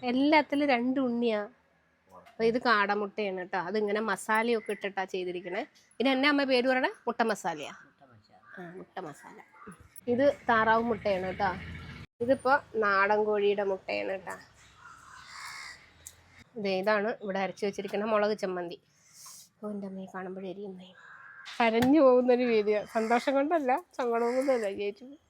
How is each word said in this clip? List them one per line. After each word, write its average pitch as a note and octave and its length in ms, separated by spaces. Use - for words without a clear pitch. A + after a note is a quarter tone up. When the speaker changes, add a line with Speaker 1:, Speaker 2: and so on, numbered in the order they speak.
Speaker 1:
എല്ലാത്തിലും C#4+ 640
രണ്ട് B3+ 320
ഉണ്ണിയാ. A#3 340
അപ്പൊ - 200
ഇത് A3+ 160
കാടമുട്ടയാണ് G3+ 800
ട്ടോ. G3 100
അതിങ്ങനെ G#3 320
മസാലയൊക്കെ A3 640
ഇട്ടിട്ടാ G3 280
ചെയ്തിരിക്കണേ. F3+ 500
ഇത് B3 140
എന്നാ C4 180
അമ്മ C#4+ 200
പേര് B3 180
പറയണേ? C4 200
മുട്ട A#3 140
മസാലയാ? E3 440
Speaker 2:
മുട്ട - 280
മസാല. - 480
Speaker 1:
ആ, F3 180
മുട്ട F3+ 180
മസാല. - 320
ഇത് B3 120
താറാവ് A3+ 420
മുട്ടയാണ് F#3+ 480
ട്ടോ. G3 120
ഇതിപ്പോ B3+ 280
നാടൻ G3+ 440
കോഴിയുടെ G3+ 440
മുട്ടയാണ് G3+ 440
ട്ടോ. F#3+ 100
ദേ G3 80
ഇതാണ് G#3+ 260
ഇവിടെ G3 220
അരച്ച് F3+ 220
വെച്ചിരിക്കുന്ന G3+ 460
മുളക് G#3 300
ചമ്മന്തി. F3+ 360
ഓ, G#3 100
എൻ്റെ G3+ 180
അമ്മയെ F#3+ 240
കാണുമ്പോഴേ F#3+ 400
എരിയുന്നേ. F#3+ 340
കരഞ്ഞു B3 480
പോകുന്നൊരു B3 380
വീഡിയോ. G#3 240
സന്തോഷം A#3 440
കൊണ്ടല്ല, D4 340
സങ്കടം A#3+ 380
കൊണ്ടല്ല C4 320
ചേച്ചി. G3+ 280